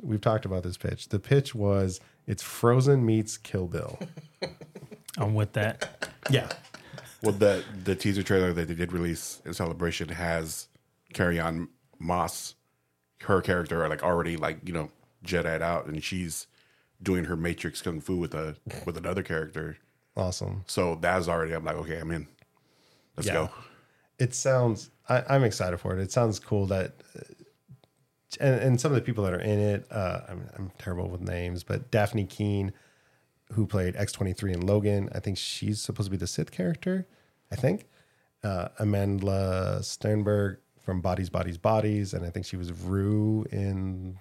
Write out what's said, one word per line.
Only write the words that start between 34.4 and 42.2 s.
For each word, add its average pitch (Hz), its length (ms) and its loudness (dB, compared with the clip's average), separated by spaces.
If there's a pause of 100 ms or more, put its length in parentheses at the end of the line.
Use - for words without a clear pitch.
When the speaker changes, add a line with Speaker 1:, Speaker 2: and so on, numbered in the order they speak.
Speaker 1:
in 87 140 -2
Logan, 101 480 2
I - 60 -6
think 98 180 -4
she's - 420 -4
supposed 98 260 -4
to 95 40 -6
be 98 60 0
the 90 100 -2
Sith - 240 -4
character, 185 560 -2 (460)
I 101 40 -4
think. 175 300 0 (560)
Uh, 95 260 -2 (120)
Amandla 98 1000 2
Stenberg 104 760 0 (260)
from 92 180 -2
Bodies, 90 300 0
Bodies, 87 280 -2
Bodies, 107 540 2
and 87 140 -4